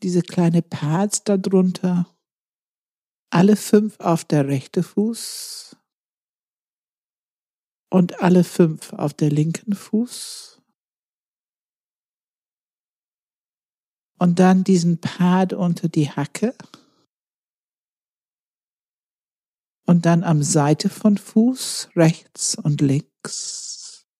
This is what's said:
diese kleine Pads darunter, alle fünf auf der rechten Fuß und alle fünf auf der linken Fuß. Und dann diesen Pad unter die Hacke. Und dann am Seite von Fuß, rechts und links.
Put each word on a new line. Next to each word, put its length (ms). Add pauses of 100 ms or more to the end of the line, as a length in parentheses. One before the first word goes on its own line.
diese 200
kleine 400
Pads 640
darunter, 920 (1160)
alle 240
fünf 440
auf 260
der 220
rechten 340
Fuß 960 (2250)
und 320
alle 200
fünf 500
auf 200
der 160
linken 460
Fuß. 840 (3500)
Und 220
dann 240
diesen 360
Pad 540
unter 360
die 200
Hacke. 480 (3250)
Und 220
dann 160
am 180
Seite 480
von 300
Fuß, 760
rechts 600
und 260
links. 1300 (120)